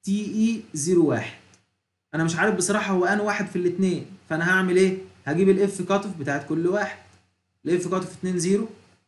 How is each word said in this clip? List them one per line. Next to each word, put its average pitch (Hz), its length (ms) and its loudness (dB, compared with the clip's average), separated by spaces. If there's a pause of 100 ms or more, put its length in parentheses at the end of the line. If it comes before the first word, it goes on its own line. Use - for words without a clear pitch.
تي 202 220 -2
اي 220 380 0 (100)
زيرو 160 360 4
واحد. 117 280 -4 (760)
انا 160 100 0
مش 165 120 0
عارف 196 200 2
بصراحة 202 380 0
هو 180 120 2
انهي 208 200 0
واحد 208 200 -2
في - 100 -12
الاتنين، 175 500 0 (240)
فانا 165 200 -2
هعمل 185 280 2
ايه؟ 185 200 4 (280)
هجيب 175 240 2
الاف 190 320 2
كات 196 240 -2
اوف 180 120 -10
بتاعت 143 320 -6
كل 165 180 0
واحد. 202 300 -2 (680)
الاف 170 180 0
كات 175 180 -4
اوف - 160 -12
اتنين 180 220 -4
زيرو 202 280 0 (400)